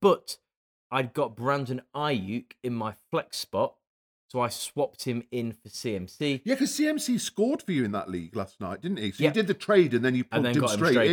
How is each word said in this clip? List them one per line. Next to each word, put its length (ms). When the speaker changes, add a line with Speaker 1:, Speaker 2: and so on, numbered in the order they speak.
Speaker 1:
but 360
I'd 220
got 220
Brandon 460
Ayuk 580
in 100
my 200
flex 260
spot, 380
so 100
I 80
swapped 540
him 280
in 200
for 180
C 260
M 120
C. 380
Speaker 2:
Yeah, 100
'cause 180
C 140
M 120
C 180
scored 440
for 120
you 100
in 80
that 180
league 260
last 260
night, 200
didn't 160
he? 140
So 120
Speaker 1:
Yeah. 60
Speaker 2:
you 40
did 140
the 60
trade 400
and 100
then 120
you 60
Speaker 1:
And 120
Speaker 2:
plugged 20
Speaker 1:
then 100
Speaker 2:
him 60
Speaker 1:
got 100
him 60
Speaker 2:
straight 160
Speaker 1:
straight 200